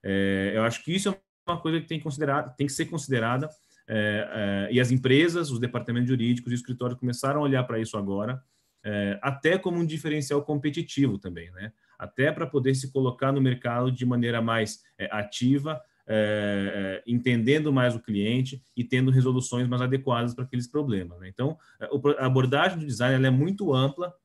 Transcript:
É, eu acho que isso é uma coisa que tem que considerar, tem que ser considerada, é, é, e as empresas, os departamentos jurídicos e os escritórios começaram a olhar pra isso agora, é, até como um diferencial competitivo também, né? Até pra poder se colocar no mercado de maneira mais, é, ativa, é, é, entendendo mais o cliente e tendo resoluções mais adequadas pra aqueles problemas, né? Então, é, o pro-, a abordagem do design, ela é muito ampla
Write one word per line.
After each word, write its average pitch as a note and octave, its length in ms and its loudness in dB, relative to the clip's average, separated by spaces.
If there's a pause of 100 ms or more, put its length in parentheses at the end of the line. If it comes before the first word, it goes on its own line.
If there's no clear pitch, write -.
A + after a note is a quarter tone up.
É, G2 520 0
eu A2 80 2
acho A#2 200 -2
que D#3+ 100 -4
isso G3 160 0
é F#3 80 -4 (320)
uma E3+ 100 -2
coisa D#3+ 220 -2
que D#3 60 -12
tem D#3+ 100 -6
que D3+ 60 -8
considerar, C#3+ 520 -2
tem C#3+ 120 0
que C#3 60 -2
ser D#3+ 120 -2
considerada, C3 640 -2 (380)
é, G#2 840 -2
é, A#2+ 40 -2
e B2 60 6
as B2 120 2
empresas, C#3+ 580 4
os A#2+ 100 -4
departamentos A#2+ 500 -2
jurídicos A#2+ 420 0
e B2 40 0
os A#2+ 60 -4
escritórios B2 380 -6
começaram C3 400 -2
a D3 40 0
olhar C3+ 200 2
pra A#2 160 -4
isso A2 180 -4
agora, G#2 460 -4 (400)
é, G2+ 380 -2
até C#3 360 2
como F3 220 -2
um E3+ 60 2
diferencial D3+ 580 -2
competitivo C#3+ 760 0
também, F2 340 -12
né? G2 200 -12 (260)
Até - 340 0
pra D#3 160 -4
poder C3+ 260 0
se C3 180 -4
colocar C3+ 400 0
no C#3 80 2
mercado B2 520 0
de B2+ 140 -2
maneira A#2+ 360 0
mais, A2+ 400 -2 (160)
é, G2 140 -6
ativa, C3+ 680 0 (280)
é, G2+ 960 0
é, A#2 60 -4
entendendo B2 600 2
mais B2 240 4
o A2+ 40 -6
cliente A#2+ 600 -2 (160)
e A#2+ 80 -2
tendo C3 280 2
resoluções B2+ 560 2
mais B2 160 0
adequadas B2+ 500 0
pra B2+ 100 -6
aqueles B2 240 -6
problemas, F#2+ 520 -4
né? F#2 100 -16
Então, C#3 300 -4 (200)
é, A2 120 -10
o C#3+ 80 0
pro-, C#3+ 180 2
a C3 80 -2
abordagem C3+ 540 4
do D#3 80 -6
design, B2 280 0
ela C3 120 4
é - 20 6
muito E3+ 420 2
ampla C#3 400 0 (140)